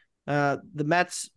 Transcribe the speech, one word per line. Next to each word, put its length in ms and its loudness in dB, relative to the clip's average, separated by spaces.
uh, 300 0
the 120 -4
Mets 520 0